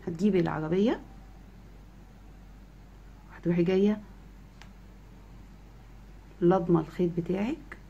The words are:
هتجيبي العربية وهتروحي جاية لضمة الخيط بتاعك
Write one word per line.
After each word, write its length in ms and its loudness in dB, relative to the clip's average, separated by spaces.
هتجيبي 340 2
العربية 600 0
وهتروحي 300 0
جاية 380 2
لضمة 400 6
الخيط 360 -2
بتاعك 640 -4